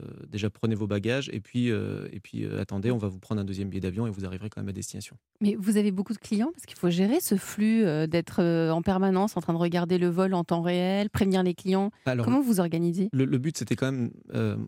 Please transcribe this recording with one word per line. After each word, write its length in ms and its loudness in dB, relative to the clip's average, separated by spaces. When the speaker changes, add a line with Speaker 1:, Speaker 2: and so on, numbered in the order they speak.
Speaker 1:
déjà 200 -2
prenez 280 -2
vos 100 -4
bagages 460 -2
et 80 -4
puis, 320 -2
euh, 400 -4
et 80 -12
puis, 240 -8
euh, 160 -4
attendez, 320 -2
on 60 0
va 100 -2
vous 100 -8
prendre 220 -4
un 40 -4
deuxième 240 -6
billet 120 -6
d'avion 260 -4
et 40 -4
vous 140 -8
arriverez 240 -8
quand 120 -12
même 80 -6
à 40 -6
destination. » 440 -12
Speaker 2:
Mais 180 2
vous 180 2
avez 140 2
beaucoup 220 -4
de 60 -8
clients 340 -2
parce 140 -16
qu'il 120 -20
faut 100 0
gérer 320 2
ce 140 0
flux, 500 2
euh, 220 2
d'être, 340 0
euh, 300 4
en 100 2
permanence 560 2
en 40 0
train 120 -2
de 60 0
regarder 400 2
le 100 2
vol 260 2
en 100 2
temps 180 0
réel, 480 0
prévenir 320 2
les 100 2
clients. 380 0
Speaker 1:
Alors, 200 0
Speaker 2:
Comment 160 4
vous 200 2
organisez ? 520 0
Speaker 1:
le, 120 4
le 140 0
but, 200 -4
c'était 160 -2
quand 160 0
même, 220 -2
euh, 220 0